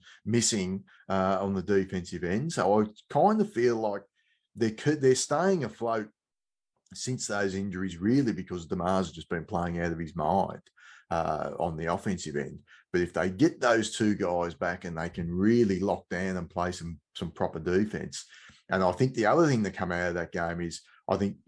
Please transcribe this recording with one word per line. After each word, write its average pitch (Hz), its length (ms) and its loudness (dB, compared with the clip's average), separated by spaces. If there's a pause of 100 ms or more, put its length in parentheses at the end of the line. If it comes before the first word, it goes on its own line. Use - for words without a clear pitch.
(260)
missing, 101 580 0 (260)
uh, 95 320 2
on 98 120 0
the 92 100 -2
defensive 92 600 0
end? 110 280 -2
So 101 300 4
I - 40 4 (240)
kind 202 320 4
of 202 100 0
feel 120 260 2
like 104 260 -4 (520)
they 110 160 2
could, 147 300 0
they're 131 140 8
staying 170 480 2
afloat 110 460 -4 (840)
since 127 340 -6
those 101 280 -2
injuries, 95 420 -4
really, 117 340 2
because 90 360 -8
DeMar's 90 440 0
just 82 160 -14
been 85 160 -4
playing 85 360 -4
out 85 120 -2
of 82 80 -6
his 80 160 -8
mind, 85 460 0 (480)
uh, 78 500 -2
on 85 160 -2
the 82 160 -2
offensive 90 460 -4
end. 71 220 -6 (340)
But 87 80 4
if 85 100 0
they 87 180 0
get 107 300 2
those 113 380 2
two 107 180 2
guys 87 380 -2
back 90 320 -4
and 85 120 -6
they 82 120 -4
can 87 200 -6
really 98 520 4
lock 98 260 -2
down 92 300 -4
and 87 120 -6
play 90 220 -2
some, 82 280 -10 (140)
some 85 180 -8
proper - 280 -4
defense. 87 680 -2 (440)
And 95 120 2
I 92 120 4
think 131 200 0
the 113 120 2
other 151 220 6
thing 120 160 4
that 98 120 -4
come 87 160 -4
out 87 180 0
of 85 60 -4
that 85 160 -4
game 85 300 -4
is 82 200 -6 (260)
I 95 100 2
think 98 180 0 (120)